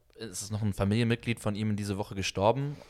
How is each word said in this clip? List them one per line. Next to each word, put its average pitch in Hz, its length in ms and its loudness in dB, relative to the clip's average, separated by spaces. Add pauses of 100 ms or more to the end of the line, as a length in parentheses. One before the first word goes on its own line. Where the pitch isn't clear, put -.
(180)
es 107 220 -10
ist 104 120 -8
noch 107 100 -2
ein 104 100 2
Familienmitglied 113 680 2
von 104 160 -2
ihm 107 140 0
in 104 60 0
dieser 101 220 -2
Woche 101 160 -6
gestorben, 120 600 2 (140)